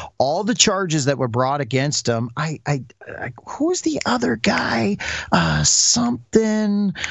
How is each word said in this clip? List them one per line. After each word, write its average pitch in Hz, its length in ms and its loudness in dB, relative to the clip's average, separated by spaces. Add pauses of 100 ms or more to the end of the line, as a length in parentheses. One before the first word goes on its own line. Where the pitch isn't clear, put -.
(200)
all 156 240 2
the 214 100 0
charges 180 520 2
that 139 120 2
were 131 100 0
brought 131 340 0
against 131 460 0
him, 117 300 0
I, 156 300 -4
I, 143 160 0 (360)
I, - 140 -8 (100)
who's 349 380 -2
the 311 240 -2
other 240 300 0
guy? 226 640 0 (340)
Uh, 82 320 2
something 214 1300 2 (160)